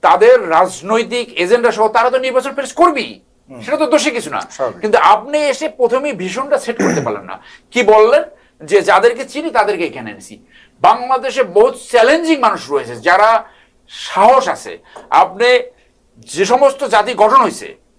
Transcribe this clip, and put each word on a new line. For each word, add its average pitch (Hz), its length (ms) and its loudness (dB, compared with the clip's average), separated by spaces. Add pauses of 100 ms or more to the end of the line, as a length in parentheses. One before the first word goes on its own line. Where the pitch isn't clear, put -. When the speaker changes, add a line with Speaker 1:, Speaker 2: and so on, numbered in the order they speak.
Speaker 1:
তাদের 196 500 4
রাজনৈতিক 196 840 -2
এজেন্ডা 220 380 0
সহ 214 160 0
তারা 233 220 0
তো 254 80 -2
নির্বাচন 254 360 -4
ফেস 262 180 -8
করবেই, 240 480 0 (300)
Speaker 2:
হুম। 123 120 -20
Speaker 1:
সেটা 254 140 -4
তো 302 100 0
দোষী 294 240 0
কিছু 233 200 -8
না। 107 100 -6
Speaker 2:
স্বাভাবিক। 131 400 -8
Speaker 1:
কিন্তু 214 180 0
আপনি 214 400 2
এসে 294 300 -2
প্রথমেই 262 440 -2
ভীষণটা 196 460 -4
সেট - 240 -6
করতে 185 180 0
পারলেন 107 220 -6
না। 92 200 -18 (280)
কি 247 120 -2
বললেন 214 400 4 (440)
যে, 180 160 2
"যাদেরকে 220 420 2
চিনি 302 260 -8
তাদেরকে 214 340 -2
এখানে 117 260 -10
এনেছি।" - 360 -20 (340)
বাংলাদেশে 254 640 -2
বহুত 208 340 0 (140)
চ্যালেঞ্জিং 294 500 2
মানুষ 190 300 -2
রয়েছে, 123 260 -6
যারা 208 480 2 (440)
সাহস 226 600 0
আছে। 104 300 -10 (320)
আপনি 247 500 2 (580)
যে 156 260 -4
সমস্ত 277 400 0
জাতি 220 300 0
গঠন 247 220 2
হয়েছে 190 500 -2 (120)